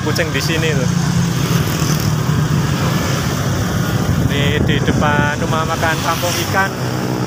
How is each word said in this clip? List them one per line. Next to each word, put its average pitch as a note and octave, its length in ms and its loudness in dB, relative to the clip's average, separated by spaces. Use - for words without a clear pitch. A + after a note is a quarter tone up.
kucing D#3+ 240 0
di C3+ 80 -2
sini D#3 320 0
tuh. B2+ 200 2
Ini C#3+ 320 0
di D3+ 160 2
depan D3 640 2
rumah D#3+ 240 -2
makan D#3+ 300 0
Kampung E3+ 240 -2
Ikan. F#3+ 220 0